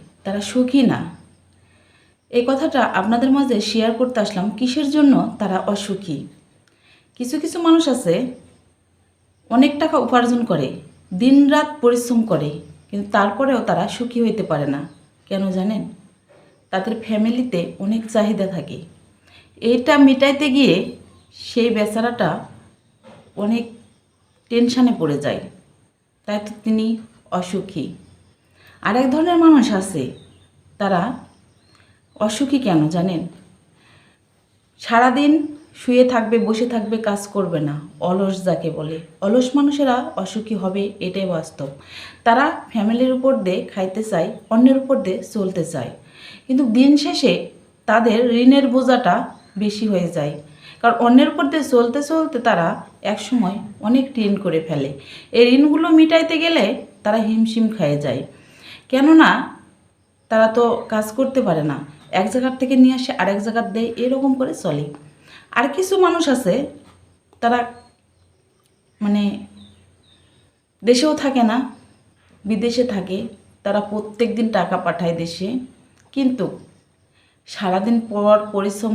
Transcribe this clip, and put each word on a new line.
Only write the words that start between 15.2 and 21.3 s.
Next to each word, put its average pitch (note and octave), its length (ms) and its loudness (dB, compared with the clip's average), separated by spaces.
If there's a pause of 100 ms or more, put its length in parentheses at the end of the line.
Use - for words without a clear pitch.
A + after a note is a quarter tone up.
কেন G3 240 -4
জানেন? F#3 320 -2 (920)
তাদের F#3+ 220 -4 (120)
ফ্যামিলিতে A3+ 540 -2 (180)
অনেক A3 240 -4 (120)
চাহিদা G#3 320 0
থাকে, - 320 -8 (840)
এটা B3 360 2
মিটাইতে C#4 480 4 (100)
গিয়ে A#3 180 6 (600)